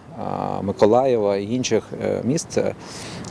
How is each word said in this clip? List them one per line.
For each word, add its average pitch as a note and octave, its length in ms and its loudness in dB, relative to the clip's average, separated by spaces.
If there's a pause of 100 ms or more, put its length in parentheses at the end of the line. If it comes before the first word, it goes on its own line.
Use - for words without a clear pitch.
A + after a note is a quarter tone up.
(200)
а, G2 420 -4
Миколаєва G#2 760 4
і G2+ 80 -2
інших, A2+ 380 0 (200)
е, G2 200 0
міст, C3+ 340 -2
е, G2+ 180 0 (560)